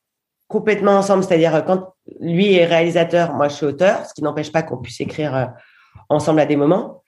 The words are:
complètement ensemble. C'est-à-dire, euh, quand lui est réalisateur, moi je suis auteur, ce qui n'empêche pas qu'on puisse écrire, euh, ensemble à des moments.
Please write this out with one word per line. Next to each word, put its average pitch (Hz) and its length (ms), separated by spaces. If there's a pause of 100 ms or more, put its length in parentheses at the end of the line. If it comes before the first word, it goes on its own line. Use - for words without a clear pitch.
(480)
complètement 202 440
ensemble. 196 320
C'est-à-dire, 165 320
euh, 151 60
quand 185 340 (240)
lui 185 340
est 175 120
réalisateur, 170 680
moi 143 140
je 143 80
suis 156 100
auteur, 180 400
ce - 80
qui - 80
n'empêche 151 300
pas 160 100
qu'on - 160
puisse - 240
écrire, 147 340
euh, 127 100 (640)
ensemble 151 320
à 143 60
des 147 100
moments. 160 520